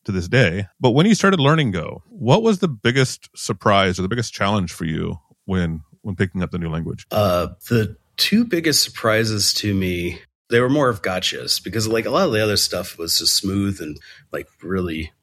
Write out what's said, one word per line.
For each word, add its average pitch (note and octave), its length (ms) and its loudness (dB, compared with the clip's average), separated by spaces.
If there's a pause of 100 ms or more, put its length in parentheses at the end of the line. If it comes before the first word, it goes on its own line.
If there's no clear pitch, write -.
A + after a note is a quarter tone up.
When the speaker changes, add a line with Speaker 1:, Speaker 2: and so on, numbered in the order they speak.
Speaker 1:
to - 80 -6
this F2+ 160 -2
day. G2 400 2 (140)
But B2+ 100 4
when D#3 140 4
you A3 100 6
started F#3+ 240 2
learning C#3+ 320 4
Go, E2+ 380 -6
what F3 340 2
was A3 160 4
the F#3+ 80 0
biggest B2+ 720 0
surprise F#2+ 600 2
or - 20 0
the F#2 80 0
biggest A#2 240 -4
challenge G2+ 400 0
for - 100 -10
you E2+ 320 -4 (300)
when, E2+ 340 -2 (220)
when G2 160 -8
picking F#2 260 -2
up E2 80 -6
the F2 80 -6
new E2 100 -4
language? D#2+ 400 -6
Speaker 2:
Uh, F2+ 400 0 (200)
the A2+ 260 0 (220)
two A3+ 260 2
biggest E3 400 0
surprises A2 680 0
to G#2 200 -2
me, F2 460 -2 (300)
they A#2 100 4
were B2+ 100 2
more C#3 200 2
of G#2+ 140 -4
gotchas F2+ 600 -4
because, G#2+ 240 -4
like, A2+ 180 0
a G#2+ 40 -4
lot E3+ 180 2
of B2+ 60 0
the G#2+ 100 2
other G#2 140 2
stuff - 400 -4
was E2 220 -2
just D#2 180 0
smooth G2 420 -2
and, D2+ 180 -10 (360)
like, C#2+ 160 -8 (120)
really E2+ 600 -6